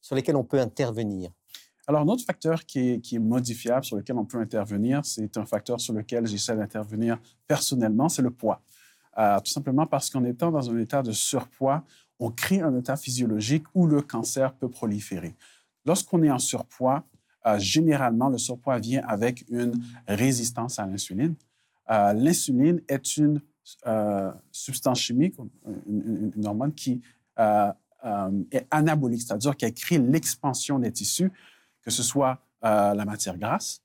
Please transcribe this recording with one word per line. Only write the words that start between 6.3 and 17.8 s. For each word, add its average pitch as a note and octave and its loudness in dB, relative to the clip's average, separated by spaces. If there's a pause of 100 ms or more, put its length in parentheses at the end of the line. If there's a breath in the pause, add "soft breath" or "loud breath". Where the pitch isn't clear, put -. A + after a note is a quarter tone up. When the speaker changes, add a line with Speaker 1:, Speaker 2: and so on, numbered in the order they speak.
Speaker 2:
d'intervenir G#2+ -4 (260 soft breath)
personnellement, B2 2
c'est - 0
le B2 2
poids. A2 -2 (540 soft breath)
Euh, G2+ 4
tout - -4
simplement C#3+ 0
parce C#3 -2
qu'en B2+ 0
étant B2 0
dans C#3 -2
un A#2 0
état C3+ 0
de A2+ -2
surpoids, C3+ -2 (340 soft breath)
on A2+ -4
crée F#3+ 0
un C#3+ 2
état B2+ -2
physiologique B2 0 (100)
où F3+ 6
le D3 4
cancer C3 -2
peut C3 -6
proliférer. G2+ -6 (480 soft breath)
Lorsqu'on E3+ 2
est D3+ 6
en C3 0
surpoids, - 0 (420)
euh, G#2 4
généralement, C3 4